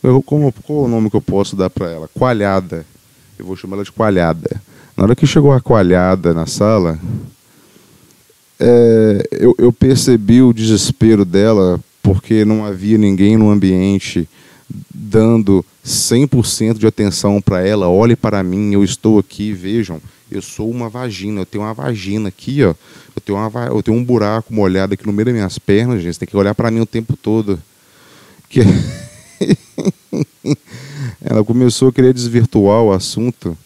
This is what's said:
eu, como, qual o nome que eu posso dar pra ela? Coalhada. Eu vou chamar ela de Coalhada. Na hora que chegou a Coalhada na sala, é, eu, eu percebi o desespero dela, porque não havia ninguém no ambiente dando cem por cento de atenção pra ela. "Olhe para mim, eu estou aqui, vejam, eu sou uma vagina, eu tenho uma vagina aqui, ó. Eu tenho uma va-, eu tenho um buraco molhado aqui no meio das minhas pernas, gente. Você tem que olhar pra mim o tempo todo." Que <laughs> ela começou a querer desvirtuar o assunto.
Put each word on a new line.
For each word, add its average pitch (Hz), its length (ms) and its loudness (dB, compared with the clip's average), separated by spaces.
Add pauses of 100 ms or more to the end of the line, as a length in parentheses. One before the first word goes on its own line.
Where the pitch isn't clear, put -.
eu, 131 200 4
como, 147 300 0 (120)
qual 147 200 -2
o 123 40 -2
nome 113 200 0
que 104 80 -2
eu 101 60 0
posso 98 340 -2
dar 92 140 -2
pra 87 200 -8
ela? 80 180 -12
Coalhada. 98 760 -2 (540)
Eu - 80 -16
vou 92 100 -10
chamar 95 200 -12
ela 101 80 -8
de - 80 -18
Coalhada. 90 680 0 (360)
Na - 80 0
hora 113 120 4
que 147 100 0
chegou 143 260 4
a 127 80 2
Coalhada 90 720 2
na 80 140 -2
sala, 95 520 0 (1600)
é, 113 720 4
eu, 120 260 4
eu 120 140 4
percebi 123 720 2
o 123 100 6
desespero 110 720 2
dela, 95 560 2 (220)
porque 104 420 0
não 107 200 0
havia 104 320 -2
ninguém 101 400 4
no 107 140 6
ambiente 95 760 0 (640)
dando 110 720 2 (200)
cem - 420 0
por 127 200 0
cento 110 320 -2
de 107 80 0
atenção 101 540 0
pra 92 240 -2
ela. 98 240 0
"Olhe 110 280 4
para 104 260 -2
mim, 101 300 -2
eu 101 100 2
estou 104 360 0
aqui, 104 340 -6
vejam, 95 480 -6 (300)
eu 98 120 -10
sou 110 280 -10
uma 120 180 -8
vagina, 104 520 -10
eu 92 60 -8
tenho 104 180 -8
uma 110 100 -8
vagina 107 540 -6
aqui, 135 360 -4
ó. 85 100 2 (400)
Eu - 100 -10
tenho 101 140 -6
uma 110 100 -6
va-, 120 180 -8
eu 113 160 -4
tenho 110 140 -2
um 123 80 -2
buraco 110 480 -2
molhado 95 420 -2
aqui 92 120 -10
no 107 60 -4
meio 104 140 -2
das 123 80 -2
minhas 101 240 -4
pernas, 107 440 0
gente. 85 120 -8
Você - 60 -16
tem 90 80 -10
que - 80 -6
olhar 101 180 0
pra 117 160 -2
mim 113 100 -2
o 113 60 -2
tempo 113 300 -6
todo." 107 420 -2 (880)
Que - 120 0
<laughs> 107 60 6 (2500)
ela 110 240 -2
começou 123 440 2
a 123 40 2
querer 127 220 4
desvirtuar 113 680 2
o 107 100 2
assunto. 98 720 -6